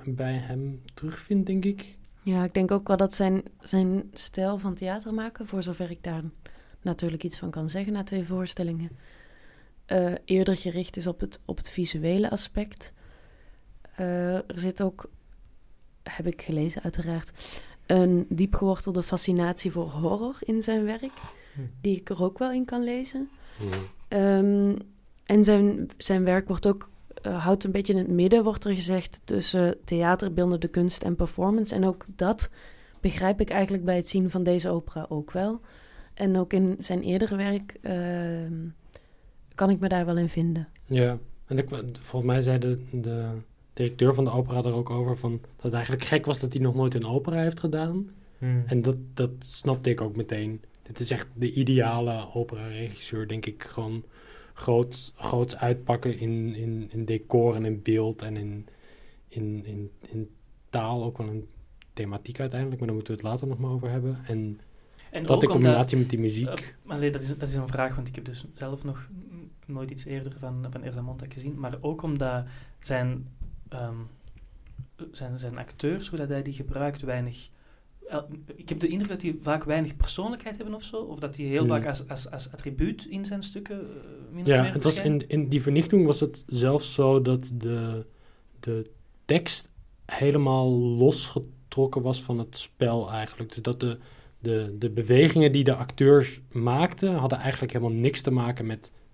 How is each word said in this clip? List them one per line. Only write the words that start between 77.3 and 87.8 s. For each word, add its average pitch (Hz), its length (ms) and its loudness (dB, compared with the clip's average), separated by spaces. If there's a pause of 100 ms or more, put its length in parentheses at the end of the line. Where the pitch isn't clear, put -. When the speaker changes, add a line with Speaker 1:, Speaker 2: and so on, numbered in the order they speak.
Speaker 4:
eh, 151 100 -4 (380)
ik - 120 -16
heb 160 120 -4
de 170 80 2
indruk 202 220 -2
dat 190 100 -6
die 160 220 -4
vaak 151 220 0
weinig 151 320 -2
persoonlijkheid 220 600 -4
hebben 214 180 -10
of 214 80 -12
zo, - 140 -12
of 214 220 -8
dat 143 160 -8
die 143 120 -6
heel 139 140 0
Speaker 1:
Hmm. - 80 4
Speaker 4:
vaak 151 180 2
als, 135 220 -6
als, - 220 -10
als - 220 -12
attribuut 147 580 -4
in 196 140 -8
zijn 202 180 -8
stukken, 202 380 -12
eh, - 60 -12 (460)
min 175 100 -10
of 175 60 2
Speaker 1:
Ja, 131 140 8
Speaker 4:
meer 127 100 0
Speaker 1:
het 139 120 -2
was 156 100 6
Speaker 4:
verschijnen. 147 340 0
Speaker 1:
in, 151 140 2
in 135 60 -2
Die 135 140 2
Vernichtung 165 440 6
was 147 140 4
het - 260 -2
zelfs 131 480 2
zo 135 280 6
dat 127 320 2
de, 113 520 -4 (540)